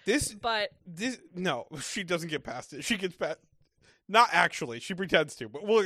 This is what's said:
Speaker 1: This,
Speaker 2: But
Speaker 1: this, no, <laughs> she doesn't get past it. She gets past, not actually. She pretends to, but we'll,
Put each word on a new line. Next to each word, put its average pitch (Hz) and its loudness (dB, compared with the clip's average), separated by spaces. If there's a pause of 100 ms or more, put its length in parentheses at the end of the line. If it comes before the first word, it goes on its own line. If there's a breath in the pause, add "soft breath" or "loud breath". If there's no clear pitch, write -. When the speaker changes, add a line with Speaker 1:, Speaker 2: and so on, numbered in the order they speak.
Speaker 1:
This, 240 0
Speaker 2:
But 214 -2 (160)
Speaker 1:
this, 202 -6 (160)
no, 175 -2
<laughs> 139 -10
she 202 -6
doesn't 170 -2
get 147 -6
past - -10
it. 143 -10
She 226 0
gets 185 -6
past, 156 -4 (720 soft breath)
not 226 8
actually. 165 2
She 185 -8
pretends 165 2
to, 113 -10
but 147 -12
we'll, 214 6